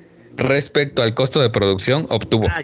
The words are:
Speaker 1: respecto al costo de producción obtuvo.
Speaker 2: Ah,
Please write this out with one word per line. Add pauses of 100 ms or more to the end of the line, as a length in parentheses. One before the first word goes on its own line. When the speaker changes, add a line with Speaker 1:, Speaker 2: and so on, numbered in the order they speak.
(380)
Speaker 1:
respecto
al
costo
de
producción
obtuvo.
Speaker 2:
Ah,